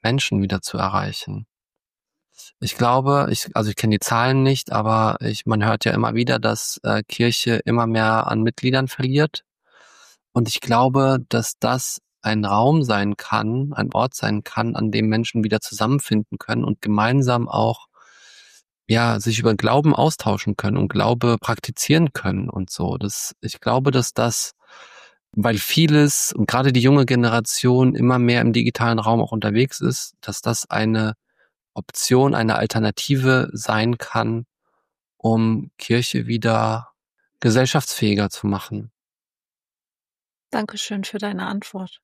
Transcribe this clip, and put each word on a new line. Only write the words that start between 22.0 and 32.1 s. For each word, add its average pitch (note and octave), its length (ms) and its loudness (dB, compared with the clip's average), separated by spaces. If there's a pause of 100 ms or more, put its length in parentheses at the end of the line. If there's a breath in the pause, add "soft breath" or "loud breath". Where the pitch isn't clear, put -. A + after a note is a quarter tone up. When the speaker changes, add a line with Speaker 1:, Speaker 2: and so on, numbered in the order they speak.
Speaker 1:
können F#2+ 360 -4
und F#2+ 200 -6
so. - 280 -4
Das, - 440 -8
ich - 180 -10
glaube, C3 320 0
dass B2+ 220 0
das, - 400 -2 (800 loud breath)
weil G#2+ 260 0
vieles D3 760 2
und G#2 140 0
gerade C3 260 2
die B2 80 4
junge C3+ 240 6
Generation B2 880 2
immer B2 240 2
mehr A#2+ 220 4
im A#2 120 2
digitalen A#2 460 0
Raum A2 220 2
auch A2 100 -2
unterwegs A2 500 0
ist, - 400 -4
dass - 200 -10
das - 280 -4
eine A2 440 0 (600)
Option, B2+ 600 0